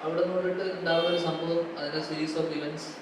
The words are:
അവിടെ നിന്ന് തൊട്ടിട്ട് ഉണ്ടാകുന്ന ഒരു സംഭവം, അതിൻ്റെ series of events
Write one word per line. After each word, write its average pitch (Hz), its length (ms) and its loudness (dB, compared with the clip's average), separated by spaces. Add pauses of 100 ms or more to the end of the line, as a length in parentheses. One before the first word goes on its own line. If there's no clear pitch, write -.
അവിടെ 165 180 2
നിന്ന് 180 140 2
തൊട്ടിട്ട് 185 300 0 (140)
ഉണ്ടാകുന്ന 170 300 4
ഒരു 170 180 4
സംഭവം, 165 340 0 (160)
അതിൻ്റെ 151 320 -2
series 156 300 -2
of 156 80 2 (100)
events 151 280 -4 (160)